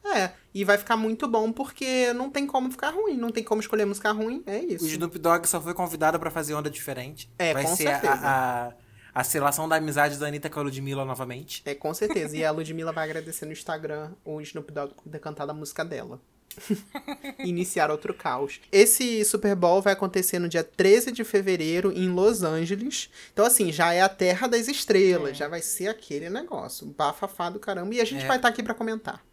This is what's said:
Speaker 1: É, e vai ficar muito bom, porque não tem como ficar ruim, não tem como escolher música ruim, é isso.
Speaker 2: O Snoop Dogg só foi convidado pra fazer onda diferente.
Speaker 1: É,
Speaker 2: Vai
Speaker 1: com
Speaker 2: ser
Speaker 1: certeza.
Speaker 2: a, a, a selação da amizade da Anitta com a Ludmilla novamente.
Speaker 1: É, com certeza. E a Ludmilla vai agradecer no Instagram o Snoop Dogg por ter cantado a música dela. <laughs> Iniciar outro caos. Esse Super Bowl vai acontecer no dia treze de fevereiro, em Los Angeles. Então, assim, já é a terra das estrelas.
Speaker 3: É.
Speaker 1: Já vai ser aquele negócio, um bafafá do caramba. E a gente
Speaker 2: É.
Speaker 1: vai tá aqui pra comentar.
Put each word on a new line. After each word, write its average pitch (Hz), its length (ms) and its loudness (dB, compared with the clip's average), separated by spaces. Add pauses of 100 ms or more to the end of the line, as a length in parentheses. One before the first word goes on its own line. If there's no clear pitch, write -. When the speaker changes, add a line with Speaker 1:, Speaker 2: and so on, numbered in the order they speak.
(160)
Speaker 1:
É, 185 160 2 (220)
e 196 100 -2
vai 202 140 6
ficar 214 180 0
muito 220 320 -2
bom, 226 240 2
porque 254 640 -2
não 254 160 -4
tem 277 180 -2
como 262 240 0
ficar 285 200 -4
ruim, 370 260 -2
não 233 140 -2
tem 226 120 -4
como 214 160 0
escolher 214 240 -2
música 202 300 -2
ruim, 226 340 -4
é 202 120 -4
isso. 196 260 -4
Speaker 2:
O - 20 -4
Snoop 160 320 -4
Dogg 170 260 2
só 175 140 0
foi 165 140 -8
convidado 165 440 0
pra 160 140 -4
fazer 151 220 -4
onda 147 160 -4
diferente. 135 680 -10
Speaker 1:
É, 165 160 2
Speaker 2:
Vai 139 100 0
Speaker 1:
com 165 120 2
Speaker 2:
ser 170 140 0
Speaker 1:
certeza. 139 240 2
Speaker 2:
a, 127 560 0
a, - 40 -16 (400)
a 123 120 0
selação 147 420 0
da 160 80 4
amizade 147 420 2
da 147 100 -4
Anitta 147 220 -6
com 147 120 -6
a - 20 -2
Ludmilla 135 400 -4
novamente. 127 600 -8
Speaker 1:
É, 143 100 -4
com 156 180 -6
certeza. 165 440 -2
E 160 80 0
a 156 60 2
Ludmilla 160 420 -6
vai 160 100 -2
agradecer 160 420 -8
no 156 60 -10
Instagram 156 600 -8 (120)
o 156 160 -8
Snoop 151 320 -12
Dogg 143 220 -8
por - 160 -20
ter 151 100 -12
cantado 151 320 -8
a - 20 -8
música 151 300 -8
dela. 127 380 -10 (360)
<laughs> - 120 -18 (680)
Iniciar 180 520 0
outro - 220 -4
caos. 139 460 -4 (120)
Esse 220 540 6
Super 202 300 2
Bowl 180 260 6
vai 196 120 4
acontecer 185 460 0
no 170 100 0
dia 165 140 0
treze 226 480 6
de 240 120 -4
fevereiro, 190 680 2
em 185 180 0
Los 185 340 4
Angeles. 170 680 -2 (240)
Então, 208 120 4
assim, 220 260 4
já 170 220 4
é 180 80 6
a 190 80 8
terra 185 380 2
das 233 200 2
estrelas. 185 640 4
Speaker 3:
É. - 40 -10
Speaker 1:
Já 143 120 -4
vai 165 140 -6
ser - 260 -4
aquele 170 420 -6
negócio, 202 580 -8
um 143 40 -12
bafafá 156 580 -2
do 202 100 -8
caramba. 190 360 -6
E 240 60 2
a 226 40 4
gente - 200 -6
Speaker 2:
É. - 20 -2
Speaker 1:
vai 254 120 2
tá 254 80 2
aqui 240 160 0
pra 220 100 -4
comentar. 220 600 -6